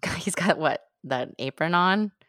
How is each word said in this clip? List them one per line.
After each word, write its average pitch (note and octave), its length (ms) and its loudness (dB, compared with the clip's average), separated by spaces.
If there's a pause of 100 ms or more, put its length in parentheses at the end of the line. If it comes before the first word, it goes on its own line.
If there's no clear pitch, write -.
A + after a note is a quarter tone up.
<laughs> - 140 -4
he's - 160 -4
got F3 240 2
what, D#3 240 0 (220)
that B2+ 340 -4
apron D#3 360 -2
on? F#3+ 380 2 (160)